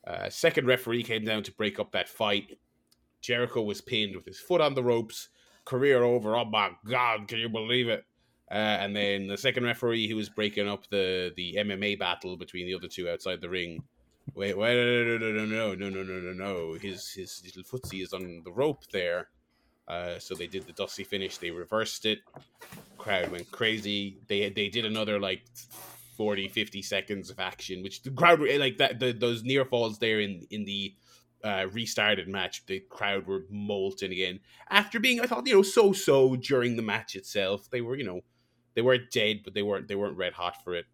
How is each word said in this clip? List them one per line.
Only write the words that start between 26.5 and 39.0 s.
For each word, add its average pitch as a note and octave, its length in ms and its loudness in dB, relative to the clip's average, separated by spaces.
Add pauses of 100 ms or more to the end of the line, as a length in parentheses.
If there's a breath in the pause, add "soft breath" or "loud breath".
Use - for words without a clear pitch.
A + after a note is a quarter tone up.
seconds F#2+ 480 -4
of F2+ 100 -12
action, F#2 420 -6
which F#2+ 200 -10
the C#3 80 -8
crowd E3 300 8
were, C#3+ 80 2 (100)
like, C3 200 2
that, B2+ 220 4
the, B2 120 2
those A#2 300 0
near C3+ 220 2
falls A2+ 340 0
there A2 220 2
in, G2 300 -4
in G#2 140 -6
the, G2 300 -6 (480 soft breath)
uh, F#2+ 300 0
restarted G#2 560 2
match, F#2+ 380 -4
the F#2+ 220 -4
crowd G2 380 -2
were F#2+ 240 -4
molten G2 640 -2
again. F#2 280 -2 (300 loud breath)
After G#3 300 2
being, B3 200 4
I B3 60 0
thought, A#3+ 200 -2
you B3 80 4
know, F#3+ 80 10
so-so D#3+ 720 6
during B2 400 2
the A2+ 60 -2
match G#2+ 340 -4
itself. G2 540 -2
They B2 100 -2
were, A#2+ 160 -4
you C#3+ 80 -4
know, F2+ 160 -6 (540)
they A2+ 80 2
weren't B2 280 6